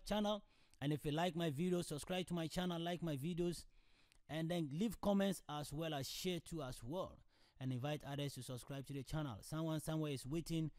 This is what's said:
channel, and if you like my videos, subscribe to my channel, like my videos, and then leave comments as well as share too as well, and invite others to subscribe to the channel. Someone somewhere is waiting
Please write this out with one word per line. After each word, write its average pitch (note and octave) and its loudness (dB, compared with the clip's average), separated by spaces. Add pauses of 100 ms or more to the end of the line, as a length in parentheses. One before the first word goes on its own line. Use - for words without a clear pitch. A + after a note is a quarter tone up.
channel, G#3 2 (360)
and C#3+ 2
if D3 0
you D3 2
like E3 2
my E3+ 2
videos, F3 2
subscribe F3+ -2
to F3 -2
my E3 0
channel, F3 0
like E3+ 0
my D#3+ 0
videos, E3+ 0 (640)
and D#3+ 0
then E3+ 2
leave F#3 2
comments G3 4
as D3 -4
well D#3 -2
as C3+ -2
share F3+ -2
too D#3+ -6
as B2+ -6
well, D3 -4 (420)
and C3 0
invite C#3 0
others C#3+ -2
to B2+ -8
subscribe C3+ -6
to C#3+ -8
the C#3 -4
channel. C#3+ 0
Someone D#3 0
somewhere D#3 0
is B2+ -4
waiting D#3+ 0